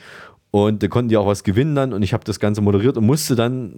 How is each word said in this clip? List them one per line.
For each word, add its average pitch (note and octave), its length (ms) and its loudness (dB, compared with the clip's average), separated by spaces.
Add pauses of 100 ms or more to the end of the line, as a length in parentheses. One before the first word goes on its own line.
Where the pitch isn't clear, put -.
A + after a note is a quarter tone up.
(520)
Und G#2 300 2
da G#2 60 0
konnten A#2+ 220 0
die A2 80 4
auch G2+ 100 2
was G2+ 160 -2
gewinnen C3 320 0
dann. C3+ 180 -2
Und G2+ 80 -2
ich G2+ 100 0
hab - 140 -4
das G#2+ 140 -6
Ganze G#2 220 -2
moderiert G#2 360 2
und A2 80 2
musste C#3 300 0
dann A#2 420 -4